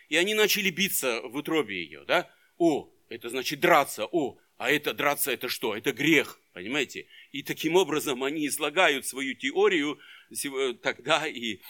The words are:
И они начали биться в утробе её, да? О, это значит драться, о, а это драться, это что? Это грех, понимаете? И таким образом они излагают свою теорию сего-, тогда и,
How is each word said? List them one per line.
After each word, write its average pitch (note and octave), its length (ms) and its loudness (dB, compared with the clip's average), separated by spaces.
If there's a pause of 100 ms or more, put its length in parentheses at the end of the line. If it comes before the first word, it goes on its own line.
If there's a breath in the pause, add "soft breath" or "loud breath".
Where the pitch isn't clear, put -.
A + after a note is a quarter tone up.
И D3+ 80 -2
они G3 200 2
начали G3+ 340 2
биться C#3 520 -2
в A#2 140 -10
утробе C#3 460 -2
её, D2 240 -12
да? E3+ 260 0 (280 soft breath)
О, D#3+ 340 2 (160)
это A#2 200 -10
значит C3 300 -4
драться, E3+ 460 4
о, D3 320 -2 (200 soft breath)
а A#2 120 -2
это D3 240 2
драться, C#3+ 380 0
это A#2+ 180 -4
что? G#2+ 260 -2
Это A#2+ 180 -2
грех, C#3 460 2 (140)
понимаете? G#2+ 540 -6 (240 loud breath)
И C#3 100 -10
таким D#3+ 340 -4
образом C#3+ 480 2
они D3 220 -2
излагают D3 640 2
свою C3+ 260 -6
теорию D3+ 680 0 (320 loud breath)
сего-, C3 420 -4
тогда C#3 520 -2
и, A#2 440 -6